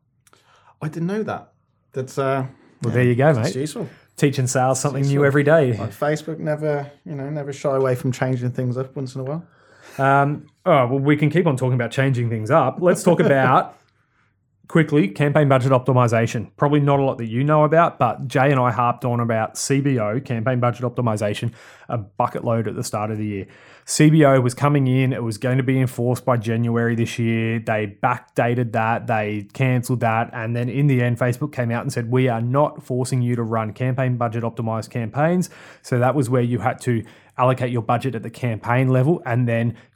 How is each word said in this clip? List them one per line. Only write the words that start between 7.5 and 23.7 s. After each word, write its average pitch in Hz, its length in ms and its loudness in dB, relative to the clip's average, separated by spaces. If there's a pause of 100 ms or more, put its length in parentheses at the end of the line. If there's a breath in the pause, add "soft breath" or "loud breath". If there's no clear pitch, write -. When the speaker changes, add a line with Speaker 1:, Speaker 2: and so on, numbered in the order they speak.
Speaker 1:
shy 139 240 -2
away 131 200 2
from 127 160 -2
changing 123 400 -2
things 127 260 -4
up 131 180 -8
once 131 200 -10
in 139 60 -10
a - 20 -8
while. 151 240 -10 (500 loud breath)
Speaker 2:
Um, 139 480 2 (180)
oh, 147 220 4
well, 131 140 0
we 143 180 2
can 151 140 2
keep 165 160 2
on 135 100 0
talking 127 160 -2
about 120 160 -2
changing 127 400 0
things 110 220 -4
up. 135 300 2
Let's 175 200 4
talk 175 180 4
Speaker 1:
<laughs> - 0 -
Speaker 2:
about, 135 580 4 (920)
quickly, 151 400 2
campaign 147 420 2
budget 131 220 4
optimization. 120 840 2
Probably 147 260 2
not 143 180 2
a 139 40 0
lot 135 140 -2
that 117 100 -8
you 117 160 -2
know 151 200 4
about, 160 340 2
but 131 300 -2
Jay 135 240 2
and 131 80 2
I 123 120 2
harped 120 340 0
on 120 140 -2
about 113 380 -2
C 139 240 -2
B 135 160 0
O, 107 220 -2
campaign 120 400 -2
budget 120 240 0
optimization, 117 680 -2 (360 loud breath)
a 120 80 -4
bucket - 460 -6
load 117 240 -2
at 92 80 -8
the 95 80 -6
start 107 280 -6
of 107 60 -6
the 107 80 -6
year. 98 220 -8 (360 loud breath)